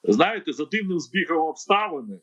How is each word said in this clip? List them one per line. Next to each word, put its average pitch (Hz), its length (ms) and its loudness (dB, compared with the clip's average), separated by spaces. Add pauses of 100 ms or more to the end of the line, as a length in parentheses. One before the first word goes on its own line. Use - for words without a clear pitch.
Знаєте, 170 500 2
за 151 120 -6
дивним 185 360 -2
збігом 160 480 -2
обставини, 151 760 -2